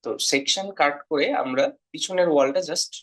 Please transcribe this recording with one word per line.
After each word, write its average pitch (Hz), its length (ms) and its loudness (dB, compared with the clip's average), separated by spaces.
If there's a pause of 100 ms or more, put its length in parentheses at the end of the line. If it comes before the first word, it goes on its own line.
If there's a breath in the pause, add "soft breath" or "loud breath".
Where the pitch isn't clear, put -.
তো 240 60 -8 (220)
সেকশন 143 360 -2 (120)
কাট 147 160 2 (140)
করে 151 160 2 (180)
আমরা 131 200 0 (280)
পিছনের 180 420 0
ওয়ালটা 139 360 4
just - 220 -4 (120)